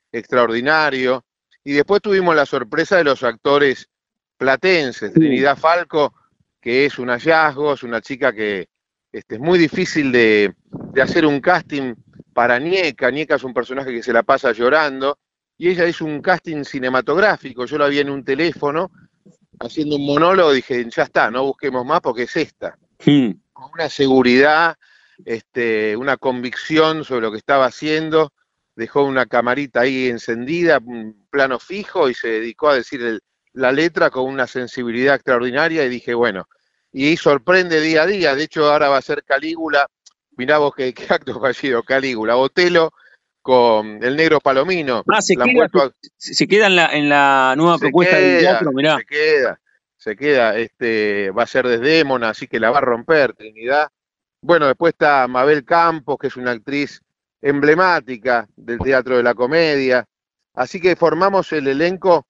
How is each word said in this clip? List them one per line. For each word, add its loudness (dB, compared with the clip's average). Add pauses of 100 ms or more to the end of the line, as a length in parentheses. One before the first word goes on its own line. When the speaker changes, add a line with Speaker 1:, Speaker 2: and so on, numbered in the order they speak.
(120)
Speaker 1:
extraordinario, 0 (400)
y -6
después 2
tuvimos 0
la 2
sorpresa -2
de 4
los 0
actores 0 (480)
platenses, -2
Speaker 2:
Sí. 4
Speaker 1:
Trinidad 2
Falco, 0 (480)
que 0
es -6
un -6
hallazgo, 0
es -10
una -6
chica -2
que, -6 (440)
este, -12
es -10
muy 2
difícil 0
de, 4 (400)
de 2
hacer 0
un 0
casting -2 (380)
para 2
Nieka. -2
Nieka -2
es -4
un -10
personaje -6
que -8
se -2
la 4
pasa 0
llorando, 0 (400)
y -2
ella 0
hizo -6
un -8
casting -2
cinematográfico. -2
Yo -6
la 2
vi 0
en -2
un -10
teléfono -4 (680)
haciendo -6
un -4
monólogo, 2
dije, -2
"Ya -4
está, 0
no -4
busquemos -6
más 0
porque -4
es -8
esta". -8 (260)
Speaker 2:
Hmm. 4 (200)
Speaker 1:
Con -20
una -6
seguridad, 4 (500)
este, -4
una -2
convicción -2
sobre -4
lo -2
que -8
estaba 2
haciendo, -2 (420)
dejó -2
una 0
camarita -2
ahí 0
encendida, -2
un -14
plano 0
fijo, -4
y 0
se -8
dedicó -2
a 4
decir -6
el, -6 (320)
la 0
letra 0
con -4
una -4
sensibilidad -2
extraordinaria, 0
y -2
dije, -6
"Bueno", -2 (440)
y 0
sorprende 2
día 2
a 0
día. 0
De -4
hecho, 0
ahora 2
va 4
a -2
ser -6
Calígula, -4 (480)
mirá 0
vos 0
qué, -4
qué -6
acto -4
fallido, -2
Calígula, -2
Otelo 2 (500)
con 2
el -2
Negro 2
Palomino. 0
Speaker 2:
Ah, 2
se 0
Speaker 1:
La 0
han 2
Speaker 2:
queda, 0
Speaker 1:
vuelto 2
a -2 (260)
Speaker 2:
se, -14
se -2
queda 4
en 2
la, 4
en -2
la 4
nueva 2
Speaker 1:
Se -2
Speaker 2:
propuesta 4
del 4
Speaker 1:
queda, 4
Speaker 2:
teatro, 0
mirá. 0
Speaker 1:
se -12
queda, 0 (360)
se -10
queda, 0
este, -2
va -2
a -2
ser -2
Desdémona, 0
así -10
que -6
la 2
va 0
a 2
romper, 0
Trinidad. -4 (540)
Bueno, 2
después 0
está 2
Mabel 0
Campos, 0
que -6
es -12
una -4
actriz -6 (400)
emblemática 0
del -8
teatro 0
de 2
la 2
comedia. 0 (480)
Así -6
que 2
formamos 0
el -4
elenco, 0